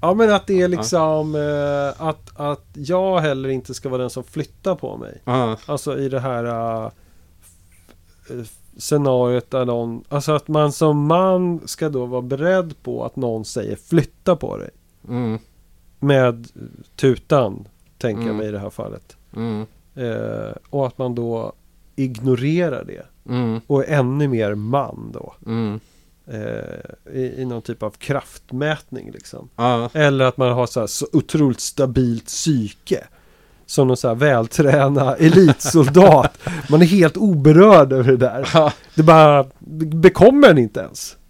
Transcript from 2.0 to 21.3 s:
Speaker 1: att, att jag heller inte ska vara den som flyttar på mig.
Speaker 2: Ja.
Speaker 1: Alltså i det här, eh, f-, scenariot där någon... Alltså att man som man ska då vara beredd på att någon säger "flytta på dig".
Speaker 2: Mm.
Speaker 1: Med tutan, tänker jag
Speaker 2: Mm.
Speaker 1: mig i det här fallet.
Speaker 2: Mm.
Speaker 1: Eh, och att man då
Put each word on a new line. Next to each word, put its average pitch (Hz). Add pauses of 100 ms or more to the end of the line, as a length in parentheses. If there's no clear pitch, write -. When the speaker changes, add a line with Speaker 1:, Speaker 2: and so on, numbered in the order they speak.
Speaker 1:
att, - (100)
att 143
jag 180
heller 135
inte 131
ska -
vara 127
den 123
som 127
flyttar -
på -
mig. 52
Speaker 2:
Ja. 123 (100)
Speaker 1:
Alltså 143
i 139
det 131
här, 123 (400)
eh, 110 (1500)
f-, 110 (300)
scenariot 123
där 131
någon... 120
Alltså 143
att 147
man 151
som 147
man 180
ska -
då 127
vara 123
beredd 156
på 120
att 120
någon 117
säger 107
"flytta -
på -
dig". 50 (380)
Speaker 2:
Mm. 117 (640)
Speaker 1:
Med 127 (480)
tutan, 123 (300)
tänker 113
jag -
Speaker 2:
Mm. 107
Speaker 1:
mig 107
i -
det 104
här 98
fallet. - (200)
Speaker 2:
Mm. 110 (280)
Speaker 1:
Eh, 110 (180)
och 139
att 123
man 127
då 117 (440)